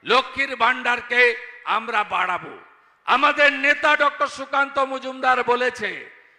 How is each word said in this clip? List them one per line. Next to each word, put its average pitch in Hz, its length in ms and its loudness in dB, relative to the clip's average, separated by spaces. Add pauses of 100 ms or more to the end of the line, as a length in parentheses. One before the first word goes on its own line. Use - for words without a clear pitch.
লক্ষ্মীর 262 520 0
ভান্ডারকে 240 800 2 (280)
আমরা 214 400 -2
বাড়াবো। 175 540 -4 (460)
আমাদের 285 480 4
নেতা 294 440 2
ডক্টর 285 320 0
সুকান্ত 277 500 -4
মজুমদার 262 680 -2
বলেছে 233 680 -2 (280)